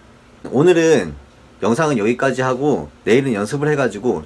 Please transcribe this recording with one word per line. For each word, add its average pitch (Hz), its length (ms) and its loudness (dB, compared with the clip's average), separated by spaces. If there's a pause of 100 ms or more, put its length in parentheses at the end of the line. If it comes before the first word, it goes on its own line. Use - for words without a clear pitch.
(520)
오늘은 156 640 2 (480)
영상은 123 360 0
여기까지 123 440 0
하고 127 480 -2 (160)
내일은 131 280 2
연습을 135 360 -4
해가지고 117 560 -2